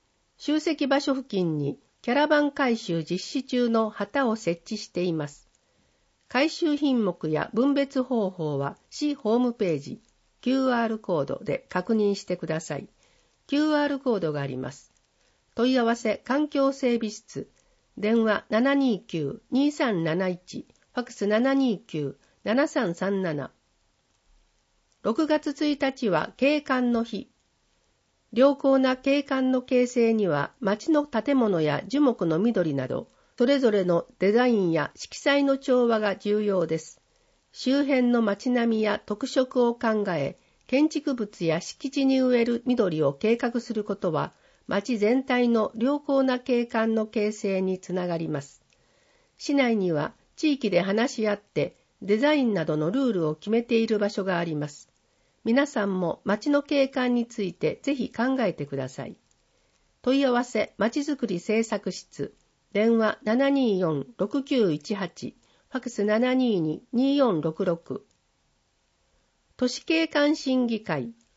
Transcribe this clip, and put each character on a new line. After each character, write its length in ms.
集 240
積 260
場 140
所 140
付 120
近 300
に、 240
キ 100
ャ 20
ラ 120
バ 160
ン 100
回 240
収 260
実 160
施 260
中 260
の 180
旗 400
を 80
設 240
置 160
し 120
て 160
い 100
ま 120
す。 220
回 220
収 260
品 300
目 240
や 240
分 180
別 300
方 260
法 300
は、 180
市 240
ホ 220
ー 20
ム 160
ペ 220
ー 20
ジ、 240
キ 80
ュ 180
ー 140
ア 20
ー 40
ル 100
コ 220
ー 40
ド 180
で 280
確 240
認 200
し 100
て 120
く 100
だ 140
さ 160
い。 140
キ 100
ュ 160
ー 100
ア 40
ー 20
ル 120
コ 160
ー 40
ド 140
が 80
あ 40
り 120
ま 120
す。 220
問 180
い 60
合 60
わ 120
せ、 300
環 220
境 260
整 220
備 120
室。 420
電 260
話、 280
七 240
二 260
九 400
二 220
三 320
七 240
一、 380
フ 80
ァ 40
ッ 20
ク 80
ス 120
七 280
二 260
九 380
七 240
三 260
三 280
七。 280
六 240
月 240
一 260
日 320
は 280
景 260
観 300
の 120
日。 240
良 240
好 220
な 180
景 260
観 300
の 80
形 260
成 280
に 140
は、 320
街 320
の 120
建 320
物 240
や 280
樹 120
木 240
の 140
緑 340
な 140
ど、 240
そ 80
れ 140
ぞ 120
れ 140
の 220
デ 140
ザ 140
イ 80
ン 160
や 240
色 240
彩 260
の 140
調 300
和 100
が 180
重 260
要 240
で 120
す。 240
周 320
辺 240
の 140
街 260
並 300
み 40
や 220
特 220
色 380
を 100
考 380
え、 260
建 220
築 260
物 300
や 160
敷 300
地 160
に 140
植 200
え 40
る 200
緑 380
を 100
計 240
画 240
す 140
る 100
こ 120
と 160
は、 200
街 300
全 280
体 240
の 280
良 240
好 220
な 160
景 280
観 280
の 120
形 260
成 280
に 180
つ 140
な 140
が 100
り 120
ま 120
す。 220
市 180
内 220
に 160
は、 220
地 180
域 160
で 100
話 320
し 160
合 60
っ 60
て、 360
デ 180
ザ 140
イ 120
ン 100
な 100
ど 120
の 160
ル 80
ー 120
ル 160
を 60
決 160
め 120
て 140
い 100
る 120
場 100
所 140
が 160
あ 60
り 100
ま 140
す。 200
皆 220
さ 180
ん 140
も 260
街 260
の 120
景 240
観 280
に 120
つ 160
い 120
て 280
ぜ 120
ひ 180
考 300
え 100
て 140
く 100
だ 120
さ 180
い。 100
問 180
い 40
合 80
わ 120
せ、 340
ま 120
ち 100
づ 160
く 100
り 100
政 320
策 220
室。 440
電 260
話、 260
七 260
二 300
四 260
六 280
九 260
一 240
八、 400
フ 80
ァ 20
ッ 40
ク 60
ス 140
七 300
二 260
二 220
二 240
四 240
六 240
六。 420
都 100
市 180
景 220
観 300
審 320
議 160
会。 280